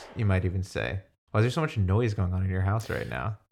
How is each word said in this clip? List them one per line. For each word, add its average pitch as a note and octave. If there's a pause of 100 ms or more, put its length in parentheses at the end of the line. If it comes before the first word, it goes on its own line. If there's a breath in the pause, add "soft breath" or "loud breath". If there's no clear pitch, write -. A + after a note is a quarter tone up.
(160)
you A2
might F#2
even F#2
say. C2+ (300)
Why A2
is A#2
there B2
so E3
much D3+
noise G2+
going F#2
on F#2
in F#2
your F#2
house G#2
right -
now? B1+ (140)